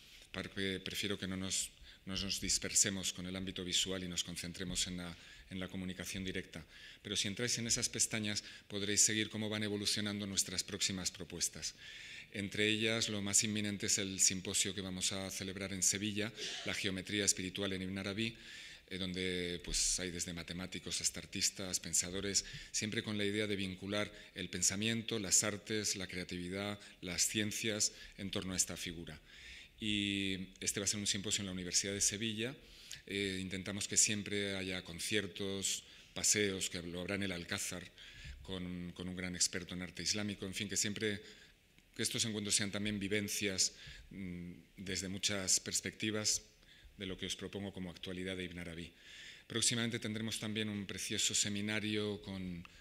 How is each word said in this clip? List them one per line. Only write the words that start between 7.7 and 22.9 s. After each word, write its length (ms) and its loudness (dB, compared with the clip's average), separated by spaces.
pestañas, 540 2
podréis 340 2
seguir 300 4
cómo 180 -2
van 140 0
evolucionando 640 0
nuestras 360 0
próximas 460 0
propuestas. 640 -4
Entre 380 2
ellas, 400 4
lo 140 0
más 200 6
inminente 440 0
es 100 6
el 220 0
simposio 560 4
que 60 -2
vamos 320 0
a 180 -2
celebrar 420 -4
en 80 -4
Sevilla, 500 2
La 100 0
geometría 500 2
espiritual 480 2
en 80 -2
Ibn 160 -2
Arabi, 400 -2
eh, 80 -4
donde, 640 0
pues, 360 2
hay 120 0
desde 220 -2
matemáticos 680 -4
hasta 180 2
artistas, 600 0
pensadores, 640 2
siempre 300 0